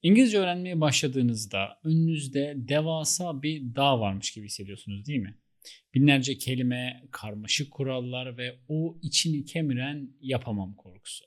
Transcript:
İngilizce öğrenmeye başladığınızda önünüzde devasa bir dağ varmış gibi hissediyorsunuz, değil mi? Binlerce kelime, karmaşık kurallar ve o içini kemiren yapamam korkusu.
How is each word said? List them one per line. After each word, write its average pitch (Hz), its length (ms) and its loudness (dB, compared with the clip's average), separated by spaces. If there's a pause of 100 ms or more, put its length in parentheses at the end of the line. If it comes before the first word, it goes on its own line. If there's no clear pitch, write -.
İngilizce 214 360 8
öğrenmeye 180 420 0
başladığınızda 120 1040 2
önünüzde 147 720 0
devasa 151 840 -2
bir 147 320 -4
dağ 139 260 4
varmış 98 300 -2
gibi 107 160 -16
hissediyorsunuz, 101 600 -10
değil 143 140 -2
mi? 101 180 -10 (560)
Binlerce 135 440 6
kelime, 123 720 -4
karmaşık 107 600 -6
kurallar 127 680 -6
ve 123 200 -10 (100)
o 160 340 -2
içini 151 420 -2
kemiren 139 680 -4 (100)
yapamam 110 560 -6
korkusu. - 500 -18